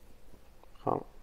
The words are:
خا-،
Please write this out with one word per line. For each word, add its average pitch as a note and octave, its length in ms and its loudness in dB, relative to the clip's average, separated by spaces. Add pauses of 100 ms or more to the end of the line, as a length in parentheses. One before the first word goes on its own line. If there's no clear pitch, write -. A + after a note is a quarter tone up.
(840)
خا-، - 160 8 (220)